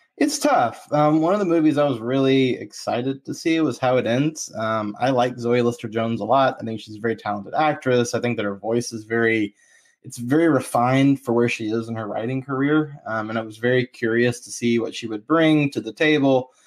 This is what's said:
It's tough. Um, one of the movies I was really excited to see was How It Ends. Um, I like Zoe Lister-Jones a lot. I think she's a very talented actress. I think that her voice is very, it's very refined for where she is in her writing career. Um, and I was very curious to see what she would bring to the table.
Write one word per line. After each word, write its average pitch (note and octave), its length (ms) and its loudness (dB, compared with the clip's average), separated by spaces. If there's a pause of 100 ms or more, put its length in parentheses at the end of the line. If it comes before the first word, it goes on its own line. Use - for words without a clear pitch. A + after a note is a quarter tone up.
(180)
It's C#4+ 220 0
tough. E3+ 520 0
Um, D3+ 300 4
one E3+ 120 2
of G#3 60 2
the G3+ 60 0
movies D#3+ 320 4
I D3 100 4
was B2 120 -2
really C3+ 560 2
excited B2+ 680 -6
to D3 100 -8
see E3 260 0
was C3+ 160 0
How B2+ 200 2
It A2 100 0
Ends. C#3+ 480 -2
Um, A2 440 -4
I B2+ 120 0
like B2+ 260 0
Zoe A#2+ 240 0
Lister-Jones A2+ 580 -2
a G2+ 60 -6
lot. C3 340 2
I A#2 60 -10
think A2 160 -8
she's G#2+ 140 -16
a G#2 40 -16
very A2+ 160 -2
talented G#2 380 -8
actress. C3 640 0
I A2+ 40 -4
think A#2 180 -2
that A2 60 -2
her G2+ 120 -4
voice A2+ 360 -4
is A2 120 -10
very, A2+ 500 0 (480)
it's - 160 -18
very C#3 300 2
refined C3 760 2
for A#2+ 120 -2
where A#2+ 160 2
she A2+ 180 -6
is A2+ 200 -4
in A#2 80 -8
her A2 120 -6
writing A2+ 340 -6
career. C#3+ 640 0
Um, A2 240 -4
and A2+ 80 -4
I A2+ 60 -2
was A2 140 -14
very B2+ 280 2
curious A#2 540 0
to - 120 -20
see A#2 280 0
what - 160 -4
she - 100 -10
would A2 220 -10
bring D#3 420 4
to A#2+ 120 -4
the A2 120 -8
table. C#3 580 2 (160)